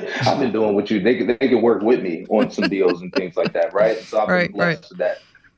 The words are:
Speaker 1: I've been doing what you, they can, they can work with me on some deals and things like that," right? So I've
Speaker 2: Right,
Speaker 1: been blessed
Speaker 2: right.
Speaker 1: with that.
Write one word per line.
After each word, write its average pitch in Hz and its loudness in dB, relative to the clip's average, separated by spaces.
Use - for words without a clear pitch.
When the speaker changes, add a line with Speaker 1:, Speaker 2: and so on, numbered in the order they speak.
Speaker 1:
I've - 0
been 123 -2
doing 107 2
what 101 0
you, 107 0
they 113 2
can, 104 -2
they 123 0
can 113 4
work 110 4
with 117 4
me 85 -6
on 107 2
some - -2
deals 90 2
and 90 -12
things 92 -4
like - -2
that," - -2
right? 110 2
So - -4
I've - 0
Speaker 2:
Right, 180 0
Speaker 1:
been - -10
blessed 170 -2
Speaker 2:
right. - -20
Speaker 1:
with 180 -20
that. 180 -2